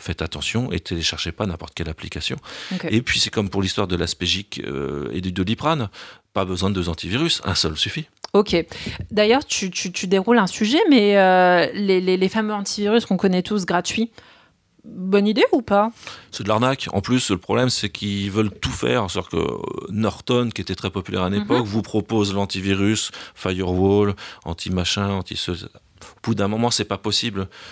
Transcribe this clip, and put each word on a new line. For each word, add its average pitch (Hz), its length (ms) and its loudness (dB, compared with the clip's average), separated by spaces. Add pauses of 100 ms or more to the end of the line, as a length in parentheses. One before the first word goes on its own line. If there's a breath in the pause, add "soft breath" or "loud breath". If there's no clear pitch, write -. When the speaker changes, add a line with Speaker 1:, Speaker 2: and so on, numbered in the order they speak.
Speaker 1:
Faites - 200 -6
attention 113 520 -4
et 80 80 -2
téléchargez - 500 -4
pas 104 160 -4
n'importe 85 260 -8
quelle 80 160 -8
application. - 500 -8 (340 loud breath)
Speaker 2:
Ok. 180 160 -6
Speaker 1:
Et 110 140 2
puis, - 180 -2
c'est - 80 0
comme 101 220 -2
pour 98 100 0
l'histoire 98 260 0
de 90 100 -2
l'aspégique, 90 720 -4
euh, 69 460 -6
et 80 80 -4
du 92 100 -4
Doliprane. 107 600 -2 (420 loud breath)
Pas 98 140 0
besoin 90 240 0
de 104 40 0
deux 90 140 0
antivirus, 110 560 -2
un 92 100 -2
seul 78 220 0
suffit. - 300 -4 (260)
Speaker 2:
Ok. 202 240 2 (540 loud breath)
D'ailleurs, 214 340 4
tu, - 260 -4
tu, 175 220 -6
tu - 140 -4
déroules 196 320 4
un 196 80 4
sujet, 220 320 0 (100)
mais, 208 300 6
euh, 185 560 6
les, 190 260 2
les, 185 160 2
les 190 140 2
fameux 214 240 -2
antivirus 208 500 0
qu'on 190 140 0
connaît 185 240 2
tous, 196 240 -2
gratuits, 196 440 0 (760 soft breath)
bonne 190 420 2
idée 220 260 4
ou 302 100 4
pas ? 208 280 2 (400 loud breath)
Speaker 1:
C'est - 140 -8
de 98 40 0
l'arnaque. 123 460 2
En 101 80 2
plus, 123 280 2
le 98 80 4
problème, 117 300 2
c'est 107 220 -2
qu'ils 101 400 -4
veulent 104 200 2
tout - 200 -6
faire. 120 400 0
C'est-à-dire - 200 -4
que, 85 60 -4
euh, 80 220 -2 (320)
Norton, 113 640 0
qui 104 80 -8
était 95 140 -6
très - 140 -6
populaire 95 340 -2
à 90 40 0
une 98 80 -2
Speaker 2:
Mhm. 104 60 0
Speaker 1:
époque, 120 240 2
vous 104 160 -2
propose 104 500 0
l'antivirus, 98 800 0 (240 loud breath)
firewall, 95 800 2 (300 loud breath)
anti-machin, 92 640 -2
anti-ce. 95 420 -6
Au - 540 -14 (160)
bout 113 120 -2
d'un 101 140 0
moment, 113 220 0
c'est 110 140 0
pas 98 140 -4
possible. 101 500 -4 (220 loud breath)